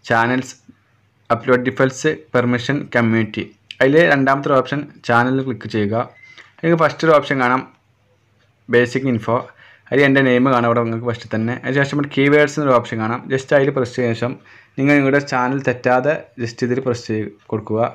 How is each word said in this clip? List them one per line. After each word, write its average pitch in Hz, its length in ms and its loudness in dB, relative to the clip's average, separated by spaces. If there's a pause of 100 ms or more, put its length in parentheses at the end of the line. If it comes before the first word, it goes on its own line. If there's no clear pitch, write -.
ചാനൽസ്, 123 460 0 (800)
അപ്ലോഡ് 123 320 2
ഡീറ്റെയിൽസ്, 131 460 0 (220)
പെർമിഷൻ, 123 440 0 (160)
കമ്മ്യൂണിറ്റി. 113 500 0 (380)
അതിൽ 139 140 4 (180)
രണ്ടാമത്തെ 139 360 0
ഒരു 139 100 2
ഓപ്ഷൻ 139 200 -4 (280)
ചാനലിൽ 127 400 2
ക്ലിക്ക് 110 260 -10
ചെയ്യുക. 107 220 -2 (640)
അതിൽ 165 140 2 (100)
ഫസ്റ്റ് 147 240 -2
ഒരു 160 100 6
ഓപ്ഷൻ 139 260 0
കാണാം 123 180 2 (1120)
ബേസിക് 123 380 2
ഇൻഫോ, 117 260 -2 (520)
അതിൽ 135 180 2
എൻ്റെ 135 200 4
നെയിം 127 280 4
കാണാം 120 140 2
അവിടെ 120 180 2
നിങ്ങൾക്ക് 113 240 -6
ഫസ്റ്റ് 117 240 -10
തന്നെ. 113 260 -2
അതിന് 131 180 -4
ശേഷം 143 180 0
ഇവിടെ 143 180 -4
കീവേഡ്സ് 143 420 4
എന്നൊരു 143 220 0
ഓപ്ഷൻ 117 240 -6
കാണാം, 117 180 -4 (100)
just 131 280 -2
അതിൽ 135 180 2
പ്രസ് 123 200 -4
ചെയ്ത 123 160 -2
ശേഷം 120 200 -4 (440)
നിങ്ങൾ 139 220 2
നിങ്ങളുടെ 139 220 2 (100)
ചാനൽ 131 280 -2 (100)
തെറ്റാതെ 127 440 0 (280)
just 117 260 -8
ഇതിൽ 123 200 -2
പ്രസ് 120 240 -4
ചെയ്ത് 107 200 -4 (200)
കൊടുക്കുക. 107 280 -4 (160)